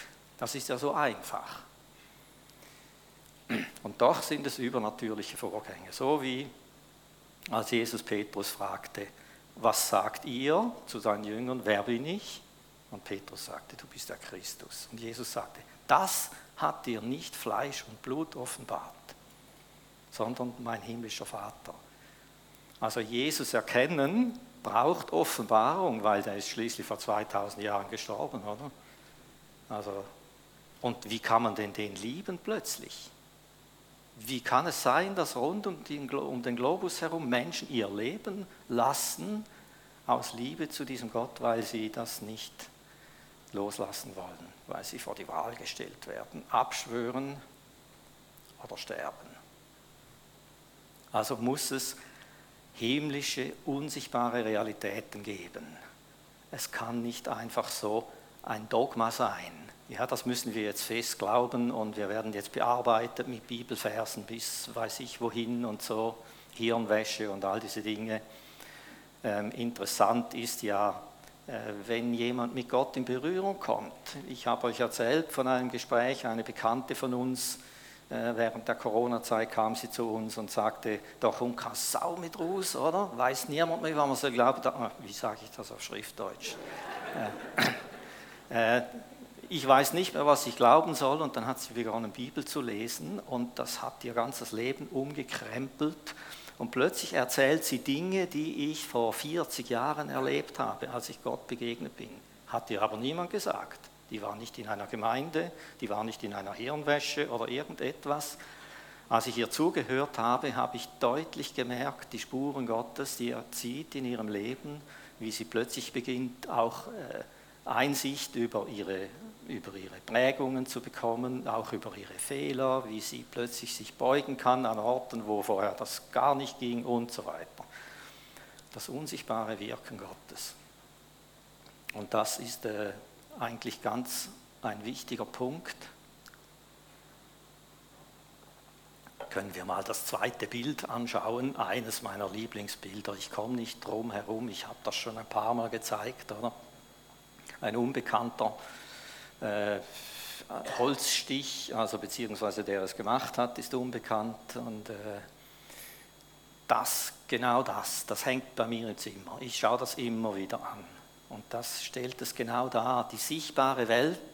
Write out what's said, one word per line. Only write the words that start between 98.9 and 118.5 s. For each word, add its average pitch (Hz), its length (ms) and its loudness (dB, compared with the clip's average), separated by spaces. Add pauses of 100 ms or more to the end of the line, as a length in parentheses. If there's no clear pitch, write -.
vierzig 151 560 -2
Jahren 147 400 0
erlebt 139 500 0
habe, 113 320 -2
als 120 180 -4
ich - 140 -12
Gott 123 240 -4
begegnet 120 500 -4
bin. 107 140 -10 (380)
Hat - 220 -4
ihr 101 120 2
aber 110 140 2
niemand 160 340 -2
gesagt. 98 500 -2 (300)
Die 104 120 -6
war 104 140 -4
nicht 113 220 -12
in 107 100 -8
einer 101 180 -4
Gemeinde, 139 640 0 (300)
die 104 100 -4
war 107 140 0
nicht 113 180 -6
in 98 100 -4
einer 98 220 -6
Hirnwäsche 147 760 0
oder 117 200 0
irgendetwas. 147 920 -4 (680)
Als 113 180 4
ich 113 100 -2
ihr 117 140 2
zugehört 143 680 2
habe, 123 380 2
habe 123 200 0
ich - 120 -6 (120)
deutlich 139 540 0
gemerkt, 123 580 -4
die 117 60 -6
Spuren 135 480 -2
Gottes, 120 500 -2
die 120 140 0
er 120 200 -4
zieht 135 460 -6
in 131 80 -2
ihrem 113 240 -2
Leben, 131 520 -4 (380)
wie 113 140 -4
sie - 120 -4
plötzlich 120 480 -2
beginnt, 127 560 -4
auch, 117 400 2
äh, - 360 -8 (440)
Einsicht 135 680 2
über 113 320 2